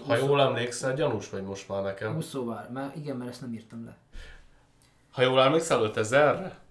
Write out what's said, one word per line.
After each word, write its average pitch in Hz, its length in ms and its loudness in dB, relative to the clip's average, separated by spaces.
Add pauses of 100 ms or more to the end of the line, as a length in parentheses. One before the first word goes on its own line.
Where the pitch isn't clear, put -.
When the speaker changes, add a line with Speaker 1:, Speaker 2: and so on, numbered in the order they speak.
Speaker 1:
Ha 143 100 0
Speaker 2:
úszó- 135 100 2
Speaker 1:
jól 139 160 4
emlékszel, 131 540 0
gyanús 135 340 -2
vagy 98 140 -8
most 95 260 -10
már 98 140 -4
nekem. 107 320 -6
Speaker 2:
Úszóvár-, 120 560 -6
mert 139 240 -8
igen, 143 220 -8
mert 123 120 -8
ezt 120 120 -14
nem 120 120 -10
írtam 113 320 -14
le. 113 120 -18 (1120)
Speaker 1:
Ha 135 100 0
jól 131 200 6
emlékszel, 143 420 4
ötezerre? 135 760 2 (120)